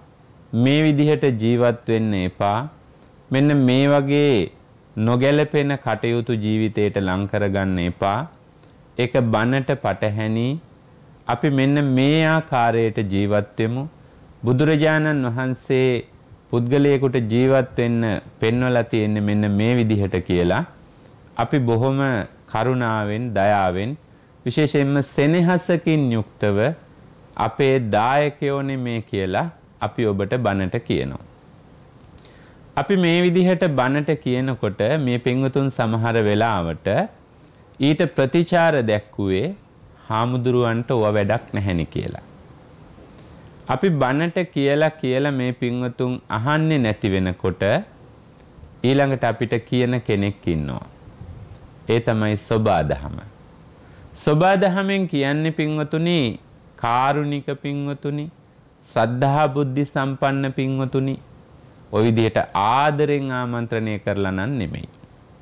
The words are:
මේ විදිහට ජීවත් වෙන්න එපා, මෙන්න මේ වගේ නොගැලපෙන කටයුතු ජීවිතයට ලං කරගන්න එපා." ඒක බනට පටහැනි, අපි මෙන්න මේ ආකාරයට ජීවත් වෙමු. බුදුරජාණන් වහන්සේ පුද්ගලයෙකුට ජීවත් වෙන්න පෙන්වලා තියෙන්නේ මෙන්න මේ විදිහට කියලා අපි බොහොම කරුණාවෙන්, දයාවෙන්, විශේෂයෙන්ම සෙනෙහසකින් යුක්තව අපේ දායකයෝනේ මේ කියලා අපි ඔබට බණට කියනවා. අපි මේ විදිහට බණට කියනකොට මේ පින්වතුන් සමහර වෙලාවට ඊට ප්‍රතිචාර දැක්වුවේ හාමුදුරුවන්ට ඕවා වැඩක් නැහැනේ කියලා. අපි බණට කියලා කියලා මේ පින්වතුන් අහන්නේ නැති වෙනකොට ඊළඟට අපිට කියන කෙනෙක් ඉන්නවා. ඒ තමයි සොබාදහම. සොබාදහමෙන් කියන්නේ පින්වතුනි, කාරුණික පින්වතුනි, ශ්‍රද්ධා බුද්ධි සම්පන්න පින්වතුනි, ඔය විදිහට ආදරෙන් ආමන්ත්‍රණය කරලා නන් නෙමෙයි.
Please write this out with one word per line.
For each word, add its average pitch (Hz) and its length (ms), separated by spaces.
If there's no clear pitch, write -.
මේ 135 280
විදිහට 147 420
ජීවත් 117 480
වෙන්න 110 260
එපා, 101 540
මෙන්න 143 260
මේ 131 300
වගේ 143 640
නොගැලපෙන 139 800
කටයුතු 117 560
ජීවිතයට 107 640
ලං 98 300
කරගන්න 98 520
එපා." 98 480
ඒක 120 220
බනට 120 500
පටහැනි, 110 800
අපි 147 180
මෙන්න 139 340
මේ 143 300
ආකාරයට 117 720
ජීවත් 101 460
වෙමු. 120 260
බුදුරජාණන් 151 840
වහන්සේ 127 760
පුද්ගලයෙකුට 131 680
ජීවත් 127 480
වෙන්න 117 260
පෙන්වලා 120 440
තියෙන්නේ 107 380
මෙන්න 104 280
මේ 104 260
විදිහට 107 400
කියලා 90 380
අපි 120 220
බොහොම 127 420
කරුණාවෙන්, 113 800
දයාවෙන්, 98 600
විශේෂයෙන්ම 143 580
සෙනෙහසකින් 165 1000
යුක්තව 104 460
අපේ 131 380
දායකයෝනේ 139 880
මේ 120 240
කියලා 101 500
අපි 110 260
ඔබට 101 300
බණට 98 480
කියනවා. 69 400
අපි 165 200
මේ 170 260
විදිහට 180 460
බණට 139 420
කියනකොට 123 600
මේ 123 200
පින්වතුන් 135 520
සමහර 113 540
වෙලාවට 101 640
ඊට 151 220
ප්‍රතිචාර 165 680
දැක්වුවේ 104 720
හාමුදුරුවන්ට 120 800
ඕවා 107 240
වැඩක් 104 380
නැහැනේ 95 420
කියලා. - 320
අපි 156 220
බණට 147 480
කියලා 147 380
කියලා 139 420
මේ 127 200
පින්වතුන් 123 640
අහන්නේ 151 500
නැති 107 340
වෙනකොට 92 500
ඊළඟට 135 420
අපිට 113 280
කියන 123 360
කෙනෙක් 101 460
ඉන්නවා. 76 400
ඒ 117 120
තමයි 107 360
සොබාදහම. 87 800
සොබාදහමෙන් 190 920
කියන්නේ 147 440
පින්වතුනි, 156 880
කාරුණික 143 720
පින්වතුනි, 143 600
ශ්‍රද්ධා 135 640
බුද්ධි 139 380
සම්පන්න 135 640
පින්වතුනි, 135 640
ඔය 104 120
විදිහට 113 340
ආදරෙන් 139 760
ආමන්ත්‍රණය 117 680
කරලා 98 340
නන් 110 260
නෙමෙයි. 76 300